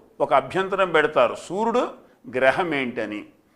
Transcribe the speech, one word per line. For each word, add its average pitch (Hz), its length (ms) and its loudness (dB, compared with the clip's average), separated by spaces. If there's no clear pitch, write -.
ఒక 143 120 0
అభ్యంతరం 180 580 0
పెడతారు, 147 440 4
సూర్యుడు 226 560 -2
గ్రహం 135 380 2
ఏంటని. 113 520 -6